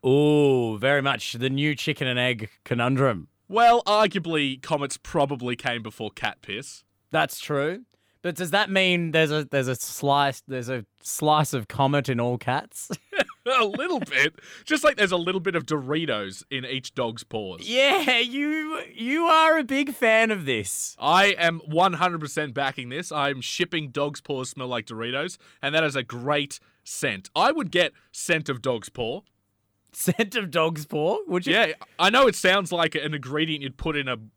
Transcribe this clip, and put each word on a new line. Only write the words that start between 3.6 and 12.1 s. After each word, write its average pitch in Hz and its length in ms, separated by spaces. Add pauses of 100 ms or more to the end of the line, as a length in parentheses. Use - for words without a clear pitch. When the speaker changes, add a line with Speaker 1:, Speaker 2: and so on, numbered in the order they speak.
Speaker 2:
arguably, 165 800
comets 143 340
probably 135 600
came 120 260
before 107 280
cat - 300
piss. - 420 (280)
Speaker 1:
That's 156 280
true. 151 440 (400)
But 170 140
does 175 140
that 196 200
mean 180 420
there's 160 180
a, 151 200
there's 135 180
a 127 60
slice, 139 720
there's 127 220
a 123 160 (180)
slice 151 520
of 117 140
comet 139 400
in 123 100